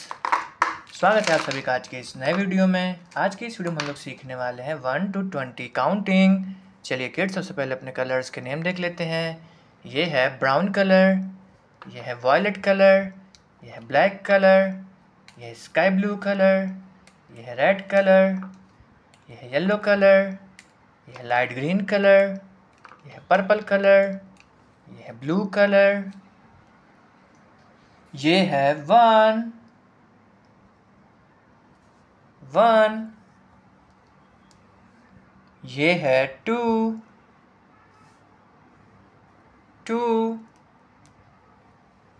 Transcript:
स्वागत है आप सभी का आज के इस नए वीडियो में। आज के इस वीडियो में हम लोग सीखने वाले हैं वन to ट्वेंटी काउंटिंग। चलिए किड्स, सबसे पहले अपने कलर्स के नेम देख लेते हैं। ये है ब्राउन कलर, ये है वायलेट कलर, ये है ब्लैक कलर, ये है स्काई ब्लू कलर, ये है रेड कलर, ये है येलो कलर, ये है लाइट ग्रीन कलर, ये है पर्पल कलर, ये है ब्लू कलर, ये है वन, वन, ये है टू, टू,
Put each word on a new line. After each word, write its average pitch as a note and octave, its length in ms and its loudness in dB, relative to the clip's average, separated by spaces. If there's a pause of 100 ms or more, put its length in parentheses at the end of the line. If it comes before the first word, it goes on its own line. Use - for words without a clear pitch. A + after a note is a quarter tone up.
(960)
स्वागत G3+ 340 2
है E3 60 2
आप D3+ 60 2
सभी C3+ 220 -6
का C3 120 -4
आज B2+ 140 -6
के C3 100 -12
इस B2 180 -16
नए C3 160 -4
वीडियो F#3+ 340 0
में। F#3 340 -2 (160)
आज F#3+ 180 -2
के A#3+ 120 -12
इस A3+ 140 -14
वीडियो E3+ 120 -6
में D#3 80 -8
हम D3 60 -4
लोग C#3+ 100 -10
सीखने B2+ 380 -16
वाले B2 280 -8
हैं D3 120 -8
वन C#3+ 380 -6
to G3 100 -8 (100)
ट्वेंटी B2+ 360 -10
काउंटिंग। F#3+ 760 0 (400)
चलिए B2+ 240 -6
किड्स, F#3 260 -6
सबसे D#3 200 -10
पहले C3 200 -6
अपने C3 180 -14
कलर्स B2+ 380 -4
के C3 100 -12
नेम C3+ 220 -8
देख F3+ 160 -4
लेते F3 260 -6
हैं। E3 440 -6 (360)
ये B2+ 200 -2
है C#3 240 0 (100)
ब्राउन C#3+ 340 0
कलर, F#3+ 460 4 (640)
ये B2 180 -18
है B2 140 -8 (100)
वायलेट G3 400 2
कलर, G3 480 4 (520)
ये A#2+ 60 -20
है A#2 180 -20
ब्लैक F3 380 0
कलर, F#3+ 360 6 (760)
ये A#2+ 80 -18
है A#2 100 -18
स्काई F3+ 340 0
ब्लू G3+ 240 0 (140)
कलर, F#3+ 420 2 (680)
ये A#2 60 -20
है A#2+ 140 -14
रेड F#3 340 0
कलर, F#3+ 500 4 (880)
ये - 60 -20
है B2 160 -16
येलो F#3 240 0 (140)
कलर, G3 480 4 (680)
ये B2+ 100 -20
है B2 100 -16
लाइट B2 260 0
ग्रीन E3+ 300 -2
कलर, G3 560 4 (680)
ये C3+ 60 -20
है - 180 -20
पर्पल F#3+ 300 2 (140)
कलर, G3 440 4 (680)
ये A#2+ 140 -20
है A#2 180 -20
ब्लू E3 240 -2 (140)
कलर, G3+ 520 4 (2000)
ये D3+ 280 2
है C#3 320 2
वन, A3 680 4 (3000)
वन, A3 540 2 (2750)
ये C#3 300 0
है C3+ 320 2 (200)
टू, A3+ 100 -2 (3250)
टू, A3+ 140 -4 (2250)